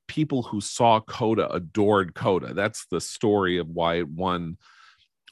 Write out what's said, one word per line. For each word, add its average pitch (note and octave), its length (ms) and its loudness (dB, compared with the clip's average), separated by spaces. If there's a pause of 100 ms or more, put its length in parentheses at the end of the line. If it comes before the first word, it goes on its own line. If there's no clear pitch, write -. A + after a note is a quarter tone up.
people D3 380 -2
who G#2 160 -6
saw A2+ 400 2
Coda G#2+ 520 0
adored F#2+ 640 2
Coda. D2 400 0
That's G2+ 320 -2
the E2+ 140 -2
story G2 580 2
of E2 100 -4
why E2+ 260 0
it E2+ 140 -2
won F2 480 -4 (760)